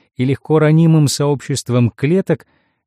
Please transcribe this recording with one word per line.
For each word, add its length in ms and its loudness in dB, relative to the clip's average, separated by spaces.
и 100 -4
легко 340 -2
ранимым 480 4
сообществом 840 -2
клеток 560 -4